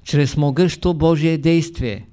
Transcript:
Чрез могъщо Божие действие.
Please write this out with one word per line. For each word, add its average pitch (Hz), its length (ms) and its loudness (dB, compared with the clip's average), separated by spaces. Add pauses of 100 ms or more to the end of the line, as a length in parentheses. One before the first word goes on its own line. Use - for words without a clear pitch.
Чрез 143 340 0
могъщо 170 560 0
Божие 160 440 2
действие. 143 760 -2